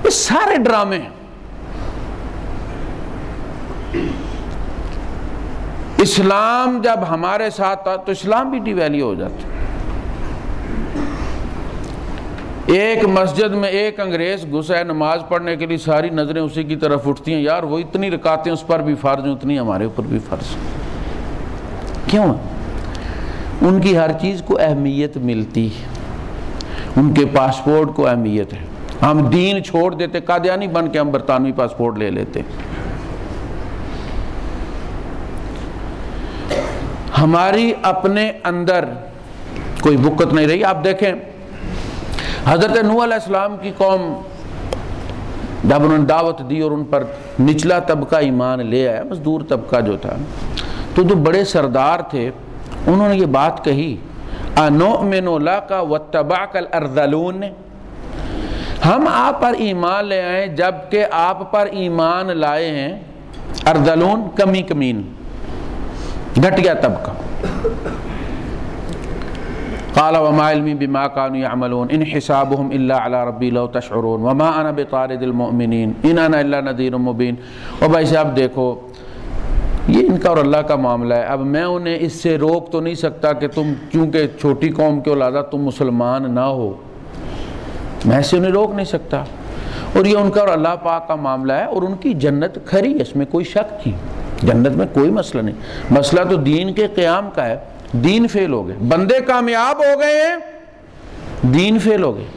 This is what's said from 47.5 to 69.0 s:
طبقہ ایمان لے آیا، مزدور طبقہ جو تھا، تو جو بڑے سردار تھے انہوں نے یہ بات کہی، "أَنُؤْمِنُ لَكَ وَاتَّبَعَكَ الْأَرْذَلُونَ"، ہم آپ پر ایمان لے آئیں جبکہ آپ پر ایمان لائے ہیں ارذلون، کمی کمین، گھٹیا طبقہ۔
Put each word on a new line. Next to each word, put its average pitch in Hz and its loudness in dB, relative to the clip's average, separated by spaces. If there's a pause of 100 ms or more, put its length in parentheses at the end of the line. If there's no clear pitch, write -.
طبقہ 156 0
ایمان 127 2
لے 123 2
آیا، 113 -2
مزدور 156 -2
طبقہ 123 0
جو 104 0
تھا، - -6 (800)
تو 180 6
جو 190 6
بڑے 170 4
سردار 143 2
تھے 135 -4 (560)
انہوں 202 6
نے 202 4
یہ 185 4
بات 143 2
کہی، 143 0 (600)
"أَنُؤْمِنُ 175 4
لَكَ 190 0
وَاتَّبَعَكَ 170 0
الْأَرْذَلُونَ"، 165 0 (1400)
ہم 262 4
آپ 269 2
پر 240 4
ایمان 196 0
لے 196 0
آئیں 185 0
جبکہ 180 0
آپ 185 0
پر 208 4
ایمان 180 0
لائے 156 0
ہیں 151 -4 (680)
ارذلون، 165 4
کمی 190 4
کمین، 127 -2 (1300)
گھٹیا 185 6
طبقہ۔ - -2 (2750)